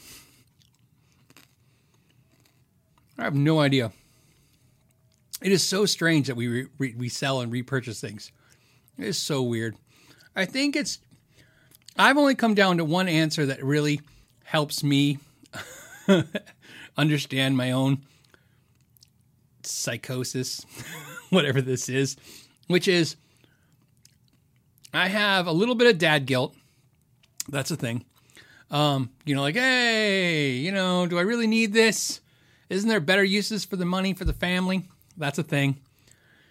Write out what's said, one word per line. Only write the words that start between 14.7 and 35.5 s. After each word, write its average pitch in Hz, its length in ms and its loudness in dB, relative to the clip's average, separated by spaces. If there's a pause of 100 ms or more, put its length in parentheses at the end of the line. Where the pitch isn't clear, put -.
me 143 360 2 (880)
<laughs> - 920 -2
understand 139 580 0
my 127 160 0
own 135 280 2 (1600)
psychosis, - 1000 -6 (320)
<laughs> - 320 -16
whatever 143 320 2
this 127 260 -4
is, 135 300 -2 (500)
which 175 200 2
is 175 280 2 (1800)
I 175 140 2
have 196 400 0
a 170 40 -2
little 226 240 2
bit 240 120 6
of 220 100 6
dad 151 280 2
guilt. 127 300 0 (920)
That's 139 240 -4
a 156 40 -4
thing. 120 300 -6 (640)
Um, 143 400 0 (140)
you 143 100 0
know, 139 60 -2
like, 147 140 -2
"Hey, 214 960 0
you 135 200 -4
know, 185 340 0
do 175 140 -2
I - 20 2
really 226 260 0
need 220 260 2
this? - 480 2 (480)
Isn't 202 200 -2
there 214 100 2
better 185 240 2
uses 202 420 -2
for 208 100 -10
the 180 100 -4
money 185 280 -2
for 180 120 -8
the 151 80 -2
family?" 185 560 -2 (260)
That's 143 220 -4
a 170 60 -2
thing. 139 360 0 (720)